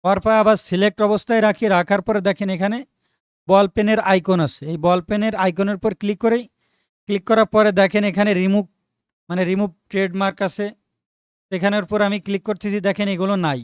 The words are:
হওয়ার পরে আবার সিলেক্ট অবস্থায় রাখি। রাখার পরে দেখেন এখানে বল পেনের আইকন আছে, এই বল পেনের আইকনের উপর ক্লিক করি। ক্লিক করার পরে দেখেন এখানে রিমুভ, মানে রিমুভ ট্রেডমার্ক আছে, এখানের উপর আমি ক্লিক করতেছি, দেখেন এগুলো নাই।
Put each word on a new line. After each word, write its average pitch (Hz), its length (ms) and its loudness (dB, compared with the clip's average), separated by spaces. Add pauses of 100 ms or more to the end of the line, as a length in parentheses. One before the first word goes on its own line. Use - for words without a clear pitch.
হওয়ার 190 200 0
পরে 220 180 2
আবার 208 160 4 (100)
সিলেক্ট 196 400 0
অবস্থায় 214 400 0
রাখি। 214 180 -2 (100)
রাখার 180 320 0
পরে 214 200 0
দেখেন 196 280 -2
এখানে 202 220 -2 (720)
বল 196 180 4 (100)
পেনের 220 240 2 (120)
আইকন 185 360 2
আছে, - 240 -10
এই 170 140 -6
বল 180 140 2 (100)
পেনের 214 240 -2 (100)
আইকনের 190 360 -2
উপর 220 120 -2 (100)
ক্লিক 208 240 -4
করি। 226 160 2 (680)
ক্লিক 202 220 -2
করার 220 240 4
পরে 214 160 4 (120)
দেখেন 202 300 2
এখানে 208 200 0 (100)
রিমুভ, 196 240 2 (640)
মানে 175 200 -2
রিমুভ 196 220 -2 (200)
ট্রেডমার্ক 190 460 -2 (100)
আছে, 208 180 -6 (920)
এখানের 196 320 0
উপর 208 200 -2
আমি 202 180 -2
ক্লিক 196 240 -4
করতেছি, 202 280 -4 (100)
দেখেন 202 280 -2
এগুলো 190 180 -2 (120)
নাই। 139 180 -2